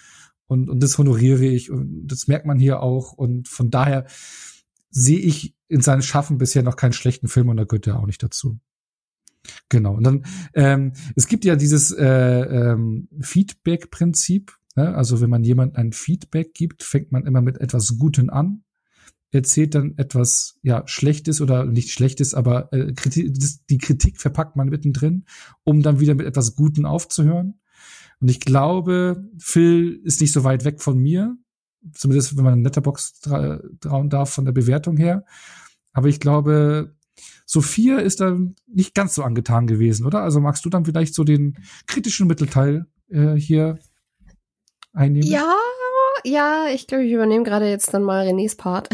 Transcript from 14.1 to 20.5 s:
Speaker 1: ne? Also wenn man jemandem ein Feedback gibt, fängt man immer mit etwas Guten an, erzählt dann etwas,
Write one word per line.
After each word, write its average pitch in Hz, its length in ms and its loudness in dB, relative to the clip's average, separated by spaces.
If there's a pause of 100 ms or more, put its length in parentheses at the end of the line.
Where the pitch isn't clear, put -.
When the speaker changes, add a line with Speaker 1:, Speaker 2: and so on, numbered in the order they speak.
Speaker 1:
ne? 160 180 2
Also 123 260 0
wenn 120 100 2
man 117 120 2
jemandem 127 340 2
ein 117 160 -2
Feedback - 600 -6
gibt, - 280 -6
fängt - 300 -4
man 127 140 -2
immer 127 140 2
mit 127 180 0
etwas 117 400 -2
Guten 139 320 2
an, 185 320 -2 (680)
erzählt 151 420 2
dann 147 220 0
etwas, - 680 -2